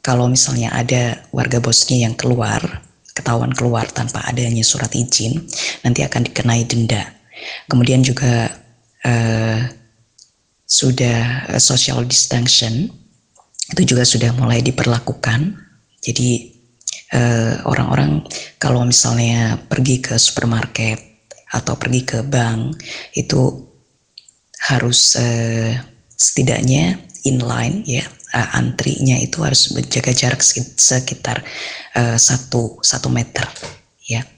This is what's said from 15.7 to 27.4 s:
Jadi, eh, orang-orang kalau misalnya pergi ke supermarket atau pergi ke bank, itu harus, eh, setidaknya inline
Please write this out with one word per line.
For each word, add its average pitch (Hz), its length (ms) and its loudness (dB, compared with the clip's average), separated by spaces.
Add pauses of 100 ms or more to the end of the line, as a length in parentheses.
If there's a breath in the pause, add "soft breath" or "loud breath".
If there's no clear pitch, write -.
Jadi, 120 480 0 (580 loud breath)
eh, 120 560 2
orang-orang 139 560 2 (400 loud breath)
kalau 123 240 2
misalnya 117 720 2 (120)
pergi 127 360 2
ke - 160 -4
supermarket 113 800 0 (520)
atau 123 280 -2
pergi 123 240 0
ke 117 160 -4
bank, 120 560 0 (400 loud breath)
itu - 480 0 (1040)
harus, 123 480 2
eh, 113 560 0 (400)
setidaknya 131 880 2 (240)
inline 123 640 -2